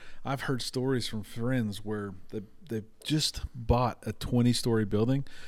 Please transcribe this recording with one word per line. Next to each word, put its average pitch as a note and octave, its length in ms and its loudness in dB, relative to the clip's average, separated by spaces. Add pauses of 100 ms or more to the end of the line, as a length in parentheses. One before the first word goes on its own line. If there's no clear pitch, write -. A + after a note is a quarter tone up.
(240)
I've C3+ 180 -2
heard C3 180 0
stories B2+ 460 0
from G#2+ 160 -4
friends A2+ 600 0
where G2+ 280 -4 (180)
they, A2 120 -4 (260)
they A2+ 140 -2 (220)
just - 380 0 (120)
bought A#2+ 500 4
a A2 80 -2
twenty-story A#2+ 720 4
building. A2+ 400 2 (240)